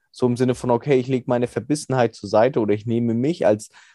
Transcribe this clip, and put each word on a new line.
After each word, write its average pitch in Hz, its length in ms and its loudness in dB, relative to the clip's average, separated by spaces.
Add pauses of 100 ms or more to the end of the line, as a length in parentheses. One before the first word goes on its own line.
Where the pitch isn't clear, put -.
(100)
So - 160 -2
im 123 100 0
Sinne 123 200 0
von, 127 160 -4
„Okay, 135 260 2
ich 123 80 -4
leg 127 220 -4
meine 123 180 0
Verbissenheit 127 720 -2
zur 101 120 -12
Seite 123 320 2
oder 104 140 0
ich 107 120 -6
nehme 117 280 0
mich 143 320 -2
als 107 240 0 (240)